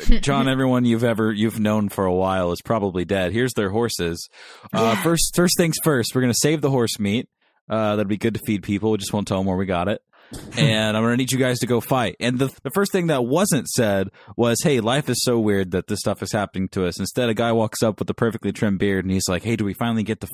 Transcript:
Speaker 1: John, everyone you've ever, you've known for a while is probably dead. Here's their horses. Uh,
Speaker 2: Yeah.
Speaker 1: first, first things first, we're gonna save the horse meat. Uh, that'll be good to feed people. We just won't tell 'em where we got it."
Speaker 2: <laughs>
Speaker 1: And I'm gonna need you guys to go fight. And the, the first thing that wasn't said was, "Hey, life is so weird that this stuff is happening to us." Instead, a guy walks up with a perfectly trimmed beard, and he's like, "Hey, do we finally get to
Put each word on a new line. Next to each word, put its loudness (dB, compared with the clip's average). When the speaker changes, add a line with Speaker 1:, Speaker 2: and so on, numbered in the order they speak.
Speaker 1:
John, 2
everyone 2
you've 4
ever, 2
you've 0
known 2
for -2
a 2
while 0
is -6
probably 0
dead. 0
Here's 0
their 0
horses. -2
Uh, -2
Speaker 2:
Yeah. -2
Speaker 1:
first, 0
first 4
things 2
first, 0
we're 2
gonna 2
save 0
the 0
horse 0
meat. -2
Uh, 0
that'll 0
be 0
good 0
to -8
feed 0
people. -2
We 2
just -8
won't -2
tell -2
'em -2
where 0
we -2
got -2
it." -4
Speaker 2:
<laughs> -14
Speaker 1:
And 2
I'm 0
gonna 2
need 0
you 0
guys 0
to -2
go 2
fight. -2
And -2
the, 0
the -10
first 0
thing 0
that 0
wasn't 0
said 2
was, 2
"Hey, 2
life 0
is -2
so 2
weird 2
that -2
this -4
stuff -4
is -8
happening -4
to -2
us." -6
Instead, -2
a 0
guy 0
walks 0
up 0
with -4
a -4
perfectly -2
trimmed -2
beard, 0
and -2
he's 0
like, -2
"Hey, -2
do -2
we -4
finally -2
get -6
to -8